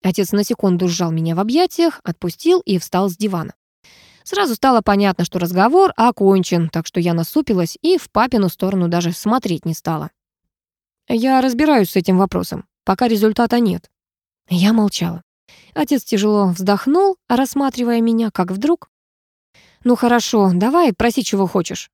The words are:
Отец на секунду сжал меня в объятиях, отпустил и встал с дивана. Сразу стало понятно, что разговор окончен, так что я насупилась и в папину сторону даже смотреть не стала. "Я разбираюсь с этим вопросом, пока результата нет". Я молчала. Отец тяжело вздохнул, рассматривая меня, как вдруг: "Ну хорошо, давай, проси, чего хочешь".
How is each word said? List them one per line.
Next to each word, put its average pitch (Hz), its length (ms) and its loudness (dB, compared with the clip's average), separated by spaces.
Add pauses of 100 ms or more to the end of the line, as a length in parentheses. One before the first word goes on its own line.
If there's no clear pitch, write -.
Отец 185 300 -2
на 208 100 0
секунду 185 460 0
сжал 170 240 -2
меня 165 240 -2
в 185 40 -2
объятиях, 320 640 0
отпустил 311 580 -2
и 185 180 -2
встал 190 300 -2
с 175 80 -6
дивана. 190 380 -6 (720)
Сразу 359 300 -2
стало 247 260 4
понятно, 196 440 0
что - 140 -6
разговор 208 580 2
окончен, 190 720 2
так 165 180 -6
что - 140 -6
я 170 140 0
насупилась 180 680 -2
и 349 160 2
в - 140 -6
папину 220 380 0
сторону 185 400 -2
даже 170 240 -2
смотреть 208 520 -4
не 165 100 -4
стала. 156 360 -6 (1000)
"Я 254 320 2
разбираюсь 254 500 2
с - 60 -4
этим 185 220 2
вопросом, 180 480 -4 (180)
пока 208 240 0
результата 220 500 2
нет". 185 320 -2 (580)
Я 180 240 2
молчала. 175 500 -2 (500)
Отец 294 320 -2
тяжело 208 440 2
вздохнул, 202 680 0 (120)
рассматривая 247 720 -2
меня, 226 300 0
как 185 200 -4
вдруг: 262 400 -2 (960)
"Ну 247 120 4
хорошо, 233 560 2
давай, 247 400 2
проси, 226 320 -2
чего 196 220 0
хочешь". - 480 -6